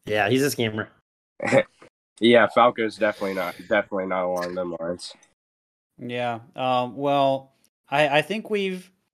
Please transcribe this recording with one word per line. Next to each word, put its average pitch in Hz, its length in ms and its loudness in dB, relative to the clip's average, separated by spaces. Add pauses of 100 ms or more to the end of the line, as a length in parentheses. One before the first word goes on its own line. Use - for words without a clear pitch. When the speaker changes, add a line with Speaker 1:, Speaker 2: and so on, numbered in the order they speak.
Speaker 1:
Yeah, 104 240 0
he's 131 140 2
a 143 80 0
schemer. 110 380 -4 (520)
Speaker 2:
<laughs> - 240 2 (560)
Yeah, 113 320 6
Falco's 117 440 2
definitely 104 380 -2
not, 90 200 -4 (140)
definitely 101 380 -2
not 92 180 -2
along 90 280 -4
them 90 280 -6
lines. 87 320 -8 (840)
Speaker 3:
Yeah. 120 440 -6 (120)
Um, 127 440 -2
well, 139 560 0 (360)
I, 147 280 2
I 156 40 4
think 202 280 -6
we've, 190 420 -4 (220)